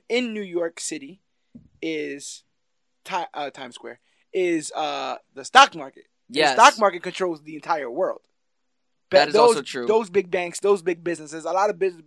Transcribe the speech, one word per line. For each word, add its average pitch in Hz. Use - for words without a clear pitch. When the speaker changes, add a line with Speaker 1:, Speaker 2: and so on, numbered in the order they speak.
Speaker 1:
in 240
New 214
York 170
City 151
is 151
Ti-, 180
uh, 147
Times 131
Square, 117
is, 170
uh, 139
the 131
stock 254
market. 139
Speaker 2:
Yes. 143
Speaker 1:
The 220
stock 277
market 180
controls 170
the 151
entire 151
world. 147
Speaker 2:
That 143
Speaker 1:
But 147
Speaker 2:
is 147
Speaker 1:
those, 233
Speaker 2:
also 156
true. 123
Speaker 1:
those 214
big 180
banks, 175
those 202
big 170
businesses, 156
a 165
lot 196
of 185
bus-, 180